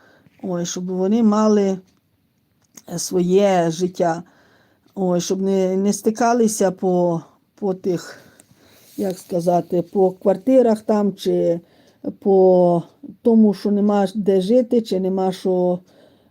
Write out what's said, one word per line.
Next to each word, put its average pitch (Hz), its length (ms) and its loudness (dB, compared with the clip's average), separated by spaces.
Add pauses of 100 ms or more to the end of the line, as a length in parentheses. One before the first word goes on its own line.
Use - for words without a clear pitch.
(420)
Ой, 175 240 -6
щоб 180 200 -10
вони 190 360 0
мали, 208 560 2 (1120)
е, 170 60 -10
своє 185 720 0
життя. 170 520 -4 (760)
Ой, 180 220 0
щоб 190 220 -4
не, 190 340 -2
не 196 160 0
стикалися 220 800 0
по, 175 520 -2 (320)
по 190 200 -6
тих, 185 440 -6 (800)
як 190 220 -6
сказати, 175 640 -2
по 185 280 0
квартирах 220 680 2
там, 208 340 0
чи 175 460 -2 (580)
по 180 640 4 (400)
тому, 220 320 4
що 202 160 -6
нема 202 440 2
де 196 260 0
жити, 240 420 0
чи 190 180 -4
нема 185 320 -2
що, 180 460 -2 (520)